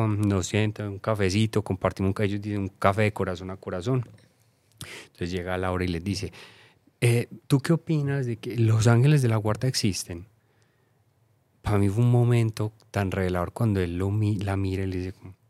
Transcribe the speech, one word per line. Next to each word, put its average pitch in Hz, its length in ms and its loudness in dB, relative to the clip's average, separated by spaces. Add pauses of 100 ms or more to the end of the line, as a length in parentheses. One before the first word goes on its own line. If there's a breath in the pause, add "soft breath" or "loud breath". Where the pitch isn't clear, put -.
nos 101 400 2
sienta, 104 420 -2
un 98 120 -10
cafecito, 104 600 0
compartimos 95 480 -2
un - 40 -4
ca-, 107 100 -2
ellos 101 160 -4
dicen, 104 200 -6
"Un 95 80 -6
café 98 340 0
de 104 100 2
corazón 92 380 -6
a 95 80 -12
corazón". 110 500 -4 (920 loud breath)
Entonces - 300 -10
llega 92 260 -6
Laura 92 260 -2
y 90 40 -2
les 85 160 -6
dice, 92 280 -6 (680 loud breath)
"Eh, 120 280 2 (200)
¿tú 143 120 4
qué - 120 0
opinas 143 540 -2
de 117 100 -4
que 113 200 -8
los 110 300 4
ángeles 131 360 6
de 123 60 2
la 110 80 2
guarda 107 320 0
existen?". 90 580 -4 (1400)
Para 104 160 2
mí 101 100 4
fue 107 140 0
un 120 80 4
momento 117 600 2 (180)
tan 98 200 0
revelador 90 420 -2
cuando 104 280 2
él 87 180 -2
lo 98 120 -2
mi-, 104 280 0
la 98 180 -2
mira 95 280 -2
y - 20 -4
le 92 100 -4
dice 90 160 -6
como 95 220 -20 (160)